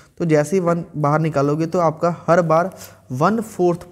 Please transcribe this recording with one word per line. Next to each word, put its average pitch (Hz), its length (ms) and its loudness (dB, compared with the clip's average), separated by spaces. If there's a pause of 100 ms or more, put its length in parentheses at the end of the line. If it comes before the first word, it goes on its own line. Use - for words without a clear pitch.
(180)
तो 175 80 -4
जैसे 151 300 2
ही 190 60 2
वन 170 220 0 (140)
बाहर 151 220 0
निकालोगे 147 460 0
तो 170 140 -2
आपका 165 300 0 (180)
हर 175 140 4
बार 165 280 2 (420)
वन 175 300 0
फोर्थ 180 500 -2